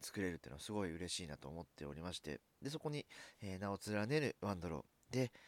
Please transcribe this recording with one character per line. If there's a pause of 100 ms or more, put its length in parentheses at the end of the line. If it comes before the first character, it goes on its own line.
作
れ
る
っ
て
い
う
の
は
す
ご
い
嬉
し
い
な
と
思
っ
て
お
り
ま
し
て。 (220)
で、
そ
こ
に、 (360)
え
ー、
名
を
連
ね
る
ワ
ン
ド
ロ (260)
ー。
で、 (160)